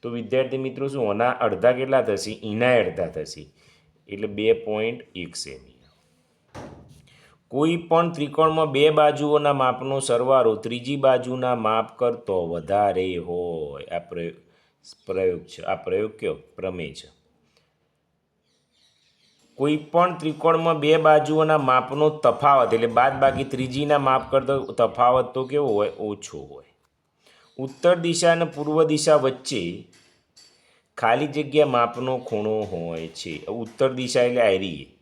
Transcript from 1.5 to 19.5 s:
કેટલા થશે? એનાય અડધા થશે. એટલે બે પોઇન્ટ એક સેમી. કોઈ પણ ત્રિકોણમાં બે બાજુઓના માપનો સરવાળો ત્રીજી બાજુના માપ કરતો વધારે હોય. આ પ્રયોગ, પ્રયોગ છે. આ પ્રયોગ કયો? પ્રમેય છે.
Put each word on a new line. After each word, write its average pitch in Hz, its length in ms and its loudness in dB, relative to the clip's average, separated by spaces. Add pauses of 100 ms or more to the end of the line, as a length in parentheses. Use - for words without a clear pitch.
કેટલા 131 300 0
થશે? 104 300 -4 (120)
એનાય 113 400 2
અડધા 87 240 -4
થશે. 76 380 -12 (640)
એટલે 101 180 -8
બે 107 260 0
પોઇન્ટ 110 500 -4 (120)
એક 87 200 -12
સેમી. 65 400 -16 (1700)
કોઈ 156 300 0
પણ 170 340 2
ત્રિકોણમાં 156 600 0
બે 143 180 6
બાજુઓના 147 640 4
માપનો 131 460 0
સરવાળો 123 560 2
ત્રીજી 123 400 -6
બાજુના 127 600 0
માપ 110 440 -2
કરતો 104 480 -2
વધારે 92 680 -2
હોય. 82 680 -8
આ 85 140 -8
પ્રયોગ, 85 340 -10 (720)
પ્રયોગ 92 340 -2
છે. - 220 -20
આ 90 140 -4
પ્રયોગ 104 360 -6
કયો? 90 220 -8
પ્રમેય 87 600 -12
છે. - 140 -20 (2500)